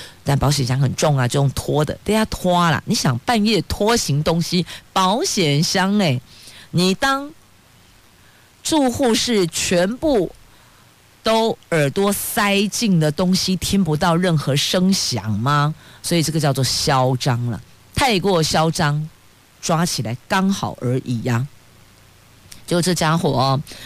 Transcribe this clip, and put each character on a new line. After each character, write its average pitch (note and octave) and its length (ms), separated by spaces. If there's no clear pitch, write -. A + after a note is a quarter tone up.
但 C#3 120
保 C3+ 140
险 C#3 140
箱 B2+ 120
很 C3+ 160
重 D3 240
啊， B2+ 80
就 C#3+ 140
用 C#3 120
拖 C#3+ 340
的， - 180
对 G3+ 100
啊， A3 120
拖 F3 440
啦。 - 160
你 - 80
想 B2 260
半 A3 260
夜 G#3+ 160
拖 A3 340
行 D3+ 260
东 E3+ 200
西， E3+ 240
保 G3 320
险 D#3 400
箱 F#3+ 360
欸， C3+ 220
你 F#3 220
当 C#4 380
住 C#4 300
户 A#3 240
是 G3+ 320
全 F#3+ 480
部 B3 340
都 A3 360
耳 D3 180
朵 G3 240
塞 G3+ 540
进 F#3+ 320
了 D3+ 120
东 F#3 220
西， F#3 220
听 G3 280
不 D#3 140
到 E3+ 180
任 F3 220
何 C#3 180
声 F#3+ 380
响 A2 380
吗？ C#3+ 420
所 F3 120
以 E3 60
这 D3+ 100
个 D#3 80
叫 C#3+ 140
做 C3 100
嚣 C3 520
张 A#2+ 320
了， A#2+ 120
太 A#3+ 240
过 F3 240
嚣 D#3+ 260
张， D3+ 400
抓 E3+ 240
起 D3+ 200
来 A2 120
刚 F#3+ 260
好 - 260
而 B2+ 200
已 A#2 240
呀。 B2+ 240
结 E3+ 80
果 F3 60
这 F3+ 120
家 D#3+ 240
伙 E3+ 140
哦， C3+ 280